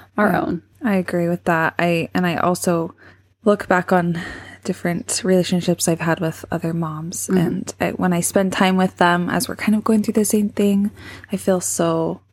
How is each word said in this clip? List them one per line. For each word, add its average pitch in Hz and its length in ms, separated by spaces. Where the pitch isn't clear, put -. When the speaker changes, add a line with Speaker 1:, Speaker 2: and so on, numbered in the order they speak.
Speaker 1:
our 208 140
Speaker 2:
Yeah. - 100
Speaker 1:
own. - 220
Speaker 2:
I 214 120
agree 175 340
with 175 160
that. 165 340
I, 170 340
and 180 140
I 165 80
also 175 580
look 208 240
back 185 240
on 175 260
different - 580
relationships 180 640
I've 165 140
had 165 180
with 165 320
other 165 220
moms. 165 540
Speaker 1:
Mm-hmm. 185 100
Speaker 2:
And 180 420
I, 170 120
when 180 200
I 175 80
spend 190 320
time 190 240
with 185 220
them, 175 320
as 175 180
we're - 80
kind 214 220
of 208 80
going 220 180
through 214 120
the 214 100
same 208 240
thing, 202 420
I 196 60
feel 185 240
so 165 580